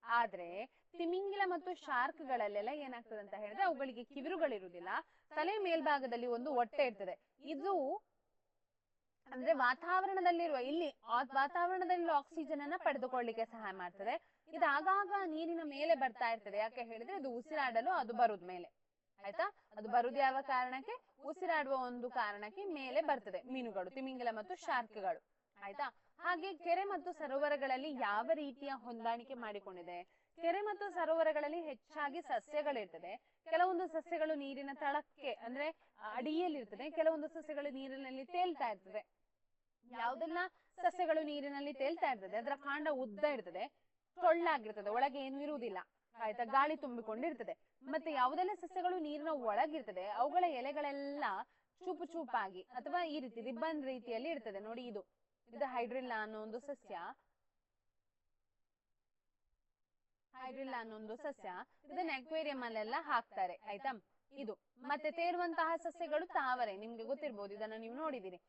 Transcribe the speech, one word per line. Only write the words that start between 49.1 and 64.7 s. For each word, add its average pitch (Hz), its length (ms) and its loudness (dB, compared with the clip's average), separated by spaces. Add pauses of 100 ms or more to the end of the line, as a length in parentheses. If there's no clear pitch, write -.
ಒಳಗಿರ್ತದೆ 240 800 0
ಅವುಗಳ 254 380 2
ಎಲೆಗಳೆಲ್ಲ 285 800 -2 (600)
ಚೂಪು 339 200 -4
ಚೂಪಾಗಿ 220 580 -4
ಅಥವಾ 285 420 -2
ಈ 311 160 -4
ರೀತಿ 233 200 -10
ರಿಬ್ಬನ್ 269 440 -2
ರೀತಿಯಲ್ಲಿ 254 440 -4
ಇರ್ತದೆ. 226 320 -6
ನೋಡಿ 226 260 -8
ಇದು, 208 140 -8 (540)
ಇದು 285 100 0
ಹೈಡ್ರಿಲ್ಲಾ 247 580 -2
ಅನ್ನೋ 214 200 -6
ಒಂದು 220 180 -8
ಸಸ್ಯ, 226 540 -10 (3250)
ಹೈಡ್ರಿಲ್ಲಾ 262 460 -6
ಅನ್ನೋ 220 160 -8
ಒಂದು 214 200 -8
ಸಸ್ಯ, 269 340 -6 (420)
ಇದನ್ನ 320 220 0
ಅಕ್ವೇರಿಯಂ 285 480 -2
ಅಲ್ಲೆಲ್ಲ 226 360 -2
ಹಾಕ್ತಾರೆ, 226 560 0
ಆಯ್ತಾ? 214 480 -6 (300)
ಇದು 269 260 -8 (200)